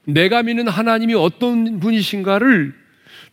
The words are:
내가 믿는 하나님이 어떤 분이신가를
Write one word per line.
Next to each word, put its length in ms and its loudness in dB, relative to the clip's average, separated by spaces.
내가 380 2
믿는 240 -2
하나님이 480 0
어떤 640 0
분이신가를 960 0